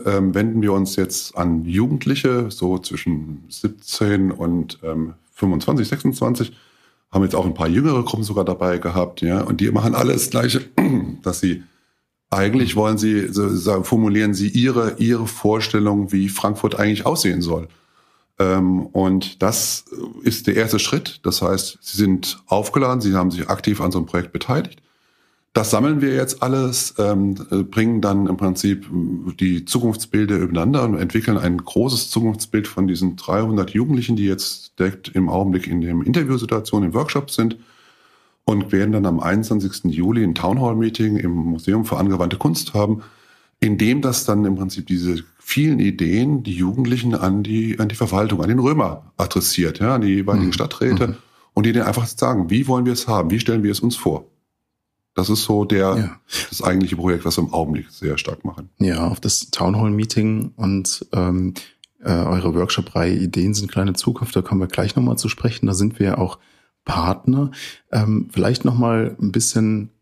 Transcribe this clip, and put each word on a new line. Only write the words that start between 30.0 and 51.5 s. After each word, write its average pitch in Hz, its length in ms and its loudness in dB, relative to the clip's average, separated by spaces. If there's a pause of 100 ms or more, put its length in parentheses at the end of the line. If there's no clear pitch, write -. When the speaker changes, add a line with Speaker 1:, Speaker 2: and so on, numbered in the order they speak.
Speaker 1:
übereinander 90 480 0
und 104 120 0
entwickeln 104 400 0
ein 90 200 0
großes 117 520 -2
Zukunftsbild 110 600 -2
von 95 180 0
diesen 90 300 0
dreihundert 104 540 -2
Jugendlichen, 120 440 0
die 101 80 0
jetzt - 560 -4
direkt 98 300 -2
im 92 180 2
Augenblick 90 400 0
in 85 140 -2
dem 85 220 0
Interviewsituation, 117 800 0
im 85 100 0
Workshop 147 380 -2
sind 113 260 0 (880)
und 101 260 0
werden 101 220 2
dann 95 120 2
am 85 140 0
einundzwanzigsten 98 720 0
Juli 101 320 2
ein 87 120 0
Townhall-Meeting 113 840 0
im 87 140 -2
Museum 85 520 0
für - 140 -4
angewandte 92 400 0
Kunst - 360 -2
haben, 104 300 0 (560)
in 104 180 2
dem 117 240 2
das 131 220 -2
dann 104 220 2
im 95 100 2
Prinzip 95 320 -6
diese 87 340 -2 (160)
vielen 147 420 0
Ideen, 104 640 2
die 101 120 -6
Jugendlichen 117 580 0
an 95 300 0
die, 110 340 -2
an 104 120 0
die 104 60 -6
Verwaltung, 104 460 0
an 85 60 0
den 120 120 2
Römer 120 580 0
adressiert, - 600 0
ja, 120 160 2
an 117 60 2
die 104 60 2
jeweiligen 98 400 2
Speaker 2:
Mhm. 87 60 0
Speaker 1:
Stadträte - 560 0
Speaker 2:
Mhm. - 60 -4 (400)